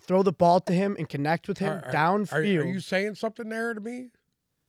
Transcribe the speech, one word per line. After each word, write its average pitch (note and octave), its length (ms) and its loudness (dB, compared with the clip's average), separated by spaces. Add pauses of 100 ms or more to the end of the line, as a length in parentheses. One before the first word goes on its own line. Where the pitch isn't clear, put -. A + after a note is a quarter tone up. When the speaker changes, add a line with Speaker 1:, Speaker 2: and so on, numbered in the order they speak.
Speaker 1:
throw F#3+ 220 2
the F#3+ 100 4
ball F3 280 4
to - 120 -2
him G3 260 2
and D#3 100 -6
connect D3+ 400 -2
with G3 100 -4
him F#3+ 140 -2
Speaker 2:
Are, - 140 -8
are, C3 60 -6
Speaker 1:
downfield. E3+ 640 2
Speaker 2:
are, D3+ 40 2
are D#3 40 0
you F#3 140 -4
saying G3 360 -4
something A3 320 -8
there A3+ 260 -4
to G#3+ 60 -8
me A#3+ 300 -12 (580)